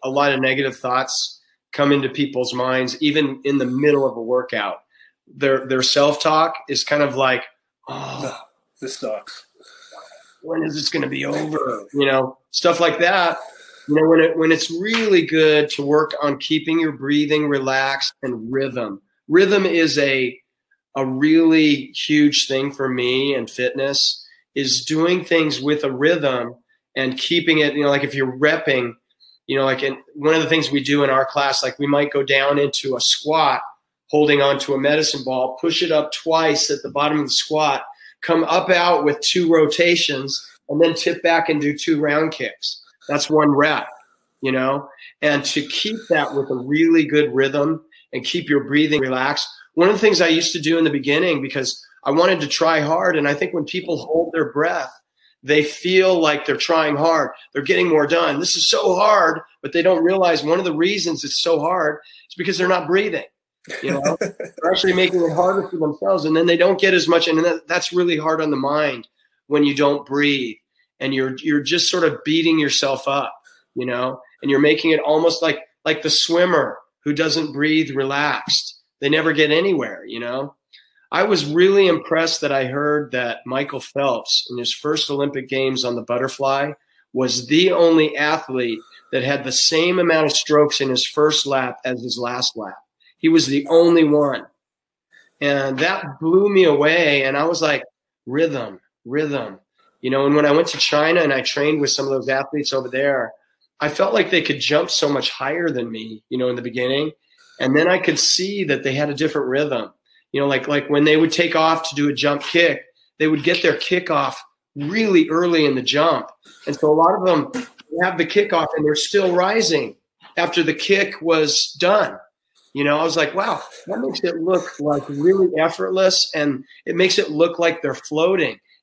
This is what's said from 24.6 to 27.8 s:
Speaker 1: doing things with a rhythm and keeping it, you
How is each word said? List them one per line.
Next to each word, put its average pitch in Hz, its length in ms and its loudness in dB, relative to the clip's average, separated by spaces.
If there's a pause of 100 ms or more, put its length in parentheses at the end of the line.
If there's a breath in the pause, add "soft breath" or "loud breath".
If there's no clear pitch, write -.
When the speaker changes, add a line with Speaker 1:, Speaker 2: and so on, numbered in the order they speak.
Speaker 1:
doing 165 400 0
things 151 360 0
with 151 240 -2
a 135 60 -2
rhythm 131 640 0 (420)
and 131 220 -4
keeping 170 400 0
it, 143 160 2
you 147 80 -2